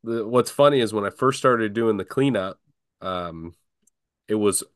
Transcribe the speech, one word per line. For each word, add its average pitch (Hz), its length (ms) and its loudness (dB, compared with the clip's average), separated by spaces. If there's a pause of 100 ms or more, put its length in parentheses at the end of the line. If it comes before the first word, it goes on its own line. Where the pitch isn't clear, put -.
The, 117 240 -4
what's 120 240 2
funny 143 280 4
is 110 140 0
when 101 120 -2
I 98 40 -2
first 135 300 -2
started 113 340 2
doing 113 240 0
the 95 80 -6
cleanup, 107 540 -2 (420)
um, 87 520 -8 (720)
it 107 80 -2
was 104 280 0 (120)